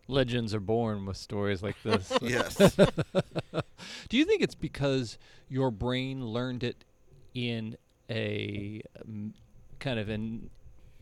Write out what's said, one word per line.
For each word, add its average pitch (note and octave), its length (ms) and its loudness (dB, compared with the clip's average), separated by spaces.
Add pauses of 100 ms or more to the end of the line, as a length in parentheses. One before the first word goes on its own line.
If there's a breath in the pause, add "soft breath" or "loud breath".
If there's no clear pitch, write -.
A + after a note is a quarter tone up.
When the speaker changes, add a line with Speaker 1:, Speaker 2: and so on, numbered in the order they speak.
Speaker 1:
Legends B2 480 0
are A2 40 0
born G#2+ 460 0
with F#2 100 -6
stories G2+ 460 -2
like G#2 220 -4
this. - 340 0
Speaker 2:
<laughs> - 40 4
Yes. - 340 0
Speaker 1:
<laughs> - 1500 2
Do A3+ 80 2
you D4+ 80 6
think G4+ 160 4
it's - 140 0
because C3+ 640 -2 (300 soft breath)
your C3 240 2
brain B2+ 540 -2
learned A#2+ 380 -4
it - 200 -4 (520)
in A#2 420 -2 (320)
a, G#2 720 -4 (180)
um, G#2+ 340 -8 (460)
kind B2 200 -2
of G2+ 100 -4
in, A2 400 -4 (520)